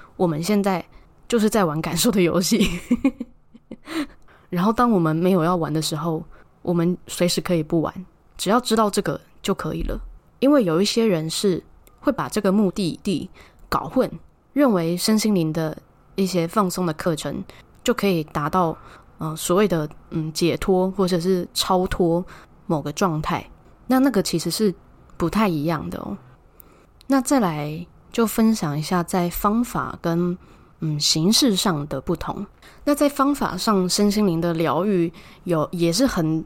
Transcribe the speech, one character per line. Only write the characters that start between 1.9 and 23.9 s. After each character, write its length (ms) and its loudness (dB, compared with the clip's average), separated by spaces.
受 140 2
的 140 4
游 180 2
戏。 260 2
<laughs> 920 -12
然 160 0
后 80 4
当 160 2
我 80 4
们 180 2
没 140 2
有 140 4
要 120 2
玩 160 -2
的 80 0
时 160 -4
候， 280 -4
我 100 -2
们 320 2
随 220 0
时 120 -2
可 140 -2
以 80 2
不 200 0
玩， 120 -4
只 140 -4
要 100 4
知 160 0
道 140 2
这 140 -2
个 180 -6
就 100 0
可 220 -6
以 80 -6
了。 160 -6
因 120 4
为 140 6
有 160 2
一 40 2
些 200 0
人 240 0
是 340 0
会 120 0
把 160 -4
这 140 -4
个 100 2
目 180 4
的 320 -4
地 260 -4
搞 180 -2
混， 240 0
认 220 4
为 220 0
身 220 2
心 160 2
灵 180 2
的 240 -4
一 100 0
些 200 0
放 240 0
松 160 -4
的 80 -2
课 220 -2
程 280 -8
就 100 2
可 120 -2
以 200 2
达 240 -4
到、 280 0
呃， 180 -6
所 200 -2
谓 120 4
的， 220 -2
嗯， 240 -6
解 240 0
脱 340 0
或 160 0
者 120 0
是 340 0
超 340 0
脱 360 0
某 140 0
个 100 -6
状 300 0
态， 280 -6
那 100 2